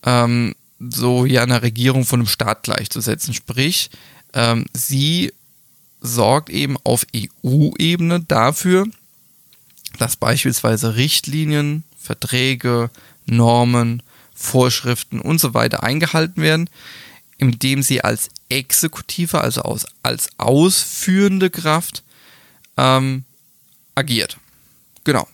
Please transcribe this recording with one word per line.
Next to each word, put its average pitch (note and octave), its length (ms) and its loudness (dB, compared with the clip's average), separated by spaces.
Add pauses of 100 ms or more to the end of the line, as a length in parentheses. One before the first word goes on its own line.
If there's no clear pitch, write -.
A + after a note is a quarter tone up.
ähm, A#2+ 500 2 (260)
so B2 460 0
ja B2+ 180 2
einer B2 180 2
Regierung A#2+ 440 0
von B2 140 0
einem A2+ 80 0
Staat A2 360 -2
gleichzusetzen. - 720 -4
Sprich, C3+ 560 -4 (440)
ähm, A#2 400 0
sie D3 580 -2 (680)
sorgt A#2+ 480 0
eben C#3+ 340 -4
auf - 300 0
E-U-Ebene E3 1040 0
dafür, D#3+ 680 2 (1120)
dass A#2 200 -2
beispielsweise A2+ 800 0
Richtlinien, D3+ 880 -2 (120)
Verträge, B2 920 -2 (360)
Normen, A#2+ 760 4 (320)
Vorschriften B2 840 0
und D#3 180 -2
so B2 140 -2
weiter A#2 300 0
eingehalten D#3+ 580 -2
werden, D#3+ 280 0 (680)
indem C3+ 440 0
sie C3 220 0
als A#2 260 -2 (200)
Exekutive, D#3 880 -2
also - 220 -2
aus, - 240 -6 (180)
als - 340 -4
ausführende F#3 1120 2
Kraft, E3 540 -2 (720)
ähm, C3 480 2 (720)
agiert. B2 420 -2 (680)
Genau. C3 280 0